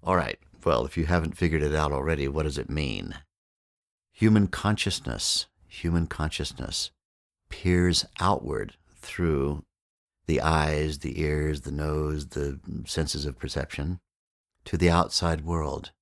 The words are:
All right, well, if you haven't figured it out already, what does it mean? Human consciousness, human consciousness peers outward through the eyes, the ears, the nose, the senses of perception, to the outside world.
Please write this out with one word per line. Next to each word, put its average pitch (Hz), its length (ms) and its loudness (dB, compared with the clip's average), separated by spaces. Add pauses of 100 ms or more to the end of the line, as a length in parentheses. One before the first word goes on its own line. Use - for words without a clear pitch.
All 92 140 2
right, 67 220 0 (260)
well, 64 200 2
if 69 120 -6
you 82 100 0
haven't 82 300 0
figured 80 260 2
it 73 120 0
out 76 180 2
already, 71 360 0
what 76 160 -2
does 71 140 -2
it 67 120 -6
mean? 64 460 -4 (960)
Human 107 340 6
consciousness, - 1000 -2 (200)
human 85 400 0
consciousness - 840 -6 (580)
peers 90 560 4 (160)
outward 65 540 -2 (260)
through 73 640 0 (600)
the 80 140 2
eyes, 76 580 2
the - 220 -6
ears, 76 420 0
the - 100 -8
nose, 76 560 -2
the 71 320 -4 (260)
senses 76 380 -4
of 73 140 -6
perception, 71 600 -6 (680)
to - 120 -6
the 85 140 6
outside 85 520 2
world. 76 600 -4